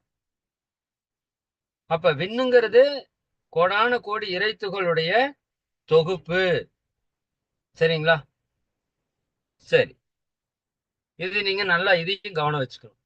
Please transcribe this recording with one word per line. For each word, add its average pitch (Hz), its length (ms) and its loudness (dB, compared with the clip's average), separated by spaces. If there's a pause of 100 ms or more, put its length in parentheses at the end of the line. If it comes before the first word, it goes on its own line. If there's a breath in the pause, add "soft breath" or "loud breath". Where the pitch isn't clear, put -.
(1900)
அப்ப 165 220 0
விண்ணுங்கிறது 233 680 2 (680)
கோடான 214 460 0
கோடி 208 300 -8
இறை 196 240 -2
துகளுடைய 175 580 -4 (800)
தொகுப்பு. 165 520 0 (1400)
சரிங்களா? 160 380 2 (1500)
சரி, 143 240 2 (1300)
இது 190 240 -4
நீங்க 196 200 -2
நல்லா 185 300 2
இதையும் 185 400 -4
கவனம் 151 280 -2
வச்சுக்கணும். - 440 -12